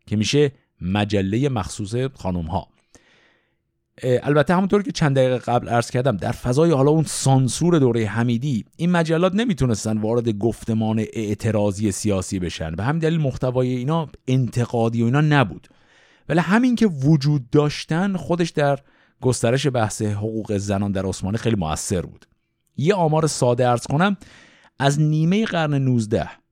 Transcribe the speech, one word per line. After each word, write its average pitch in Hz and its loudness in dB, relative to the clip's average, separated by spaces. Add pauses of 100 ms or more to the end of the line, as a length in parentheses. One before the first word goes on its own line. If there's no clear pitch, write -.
که 104 -4
می‌شه 135 2 (280)
مجلهٔ 101 0
مخصوص 107 -6 (200)
خانم‌ها. 90 -4 (1300)
اه، 127 2
البته 147 2
همونطور 196 2
که - -6
چند 139 0
دقیقه 127 2
قبل 120 -2
عرض 117 0
کردم، 127 0
در - -4
فضای 160 2
حالا 139 4
اون 160 4
سانسور 135 2
دورهٔ 117 2
حمیدی 117 -2 (120)
این 170 -2
مجلات 170 2
نمیتونستن 127 0
وارد 113 0
گفتمان 110 -2
اعتراضی 104 -2
سیاسی 95 -2
بشن، 82 -6
به 95 -6
همین 151 -2
دلیل 160 0
محتوای 127 -2
اینا 139 -4 (200)
انتقادی 117 0
و - 2
اینا 131 2
نبود، 143 0 (600)
ولی 160 0
همین 226 2
که 226 4
وجود 147 2
داشتن 156 0
خودش 170 -2
در 143 0 (420)
گسترش 127 0
بحث 113 -2
حقوق 107 -4
زنان 98 -2
در 95 -4
عثمانی 95 -4
خیلی 113 -2
مؤثر 82 -2
بود. - -12 (500)
یه 170 2
آمار 156 2
ساده 123 2
عرض 120 0
کنم، 185 0 (600)
از 143 2
نیمهٔ 160 2
قرن 160 -2
نوزده 123 0 (220)